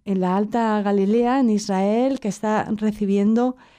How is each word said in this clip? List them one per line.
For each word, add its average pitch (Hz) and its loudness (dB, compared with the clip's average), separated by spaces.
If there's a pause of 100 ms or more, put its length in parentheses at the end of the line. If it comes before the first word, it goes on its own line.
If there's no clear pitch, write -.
en 190 -2
la 180 0
Alta 214 0
Galilea, 208 2
en 247 2
Israel, 208 0
que 214 -6
está 214 -2
recibiendo, 214 0 (220)